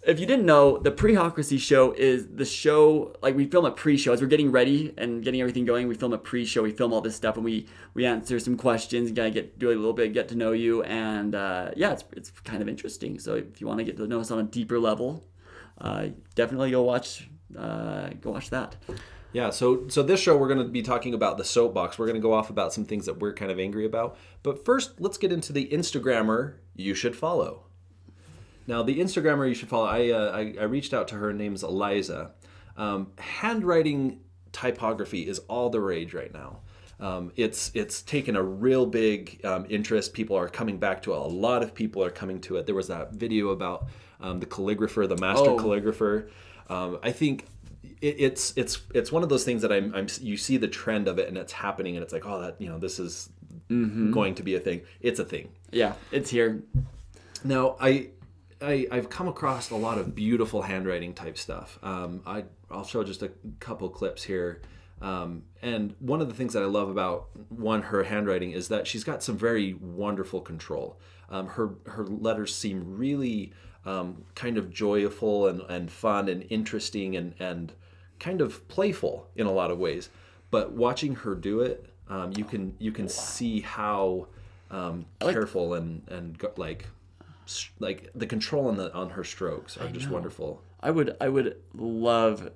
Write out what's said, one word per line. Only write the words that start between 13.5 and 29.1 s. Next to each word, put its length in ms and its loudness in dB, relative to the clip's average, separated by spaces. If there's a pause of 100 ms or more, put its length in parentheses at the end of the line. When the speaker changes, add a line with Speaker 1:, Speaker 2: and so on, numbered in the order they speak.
Speaker 1:
you 80 -6
wanna 160 -2
get 140 -6
to 100 -4
know 120 -2
us 120 -4
on 80 0
a 20 2
deeper 380 0
level, 420 0 (580)
uh, 260 -4 (280)
definitely 380 2
go 100 4
watch, 460 0 (280)
uh, 520 -6 (120)
go 120 -6
watch 180 -8
that. 240 -6 (580)
Speaker 2:
Yeah, 180 0
so, 380 4
so 140 2
this 160 6
show 180 6
we're 120 6
gonna 160 4
be 180 -2
talking 320 0
about 240 2
the 60 -4
soapbox. 560 2
We're 80 2
gonna 120 0
go 120 4
off 180 2
about 220 -2
some 120 -4
things 220 -6
that 140 -6
we're 140 -2
kind 180 -4
of 80 -2
angry 260 -2
about. 300 -2 (260)
But 220 -2
first, 360 2
let's 180 -2
get 120 2
into 220 -2
the 160 0
Instagrammer 840 2 (200)
you 200 -2
should 200 -2
follow. 520 -2 (1000)
Now, 180 0
the 160 2
Instagrammer 480 4